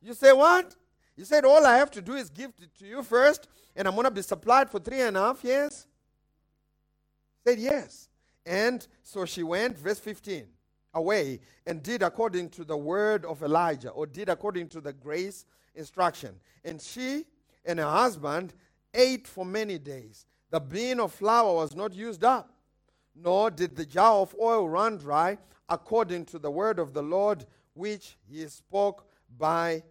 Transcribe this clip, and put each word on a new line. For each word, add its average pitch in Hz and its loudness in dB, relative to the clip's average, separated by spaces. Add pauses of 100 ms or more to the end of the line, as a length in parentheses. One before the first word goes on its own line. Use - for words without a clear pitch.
You 240 -14
say, 269 10
"What?" 349 6 (400)
You 175 -20
said, 294 4
"All 294 10
I 247 8
have 285 4
to 208 -14
do 214 -8
is 214 -8
give 226 -16
it 175 -20
to 196 -20
you 247 -10
first, 254 4 (280)
and 190 -2
I'm 185 -2
gonna 247 2
be 196 -8
supplied 233 2
for 208 -8
three 254 -6
and 220 0
a 190 0
half 247 -2
years?" 277 -2 (1600)
Said, 240 2
"Yes." 269 -4 (360)
And 214 -2 (180)
so 185 -8
she 170 -8
went, 190 -4
verse 190 -6
fifteen, 190 -12 (440)
"Away 165 -2 (260)
and 165 -10
did 220 -4
according 180 -4
to 170 -18
the 151 -6
word 190 -2
of 156 -10
Elijah," 151 0
or 151 -8
did 190 -10
according 180 -6
to 165 -16
the 147 -12
grace 151 -10 (300)
instruction. 151 -6 (240)
And 170 -12
she 269 -8 (380)
and 170 -4
her 147 -2
husband 170 -2 (400)
ate 254 2
for 185 -10
many 196 -6
days. 131 -18 (240)
The 160 -2
bin 220 -4
of 202 -2
flour 214 2
was 151 -4
not 196 -8
used 202 -6
up, 247 0 (600)
nor 180 0
did 160 -4
the 156 -8
jar 196 4
of 185 -4
oil 226 0
run 202 -2
dry, 156 0 (320)
according 175 -4
to 165 -16
the 147 -6
word 196 -2
of 147 -6
the 147 -6
Lord 190 -2 (280)
which 202 -12 (120)
he 156 -14
spoke 196 -4 (300)
by 165 0